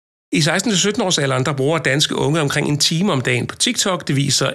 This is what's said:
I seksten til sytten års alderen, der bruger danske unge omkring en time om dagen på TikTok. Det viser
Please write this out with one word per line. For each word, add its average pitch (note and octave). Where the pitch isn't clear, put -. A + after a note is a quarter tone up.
I F3+
seksten F#3
til F#3
sytten G#3
års F#3
alderen, C3
der D#3
bruger C#3+
danske D3+
unge C#3+
omkring D3
en D3
time F3+
om C3+
dagen B2
på -
TikTok. -
Det C#3+
viser C#3